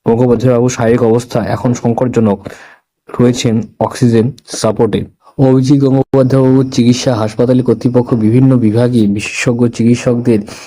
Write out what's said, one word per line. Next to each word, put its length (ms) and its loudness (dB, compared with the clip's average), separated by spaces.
গঙ্গোপাধ্যায় 480 2
বাবুর 160 0
শারীরিক 320 0
অবস্থা 420 0
এখন 300 -4
সংকটজনক, 760 -2
রয়েছেন 420 0
অক্সিজেন 500 0
সাপোর্টে। 580 -2
অভিজিৎ 420 2
গঙ্গোপাধ্যায় 640 0
বাবুর 280 2
চিকিৎসা 440 0
হাসপাতালে 480 -2
কর্তৃপক্ষ 520 0
বিভিন্ন 420 2
বিভাগে 500 0
বিশেষজ্ঞ 640 -2
চিকিৎসকদের 680 0